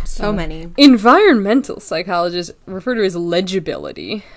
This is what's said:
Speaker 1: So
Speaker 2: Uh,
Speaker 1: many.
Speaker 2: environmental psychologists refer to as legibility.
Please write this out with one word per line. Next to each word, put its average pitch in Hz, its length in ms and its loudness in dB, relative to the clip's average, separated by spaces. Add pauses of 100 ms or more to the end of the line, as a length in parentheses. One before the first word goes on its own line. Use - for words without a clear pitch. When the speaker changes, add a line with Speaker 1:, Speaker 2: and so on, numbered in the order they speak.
Speaker 1:
So - 260 -4
Speaker 2:
Uh, - 20 0
Speaker 1:
many. 165 440 -6
Speaker 2:
environmental 254 1040 4
psychologists 175 720 -4 (140)
refer 196 300 -6
to 220 80 0
as 180 100 -2
legibility. 170 1080 -6 (120)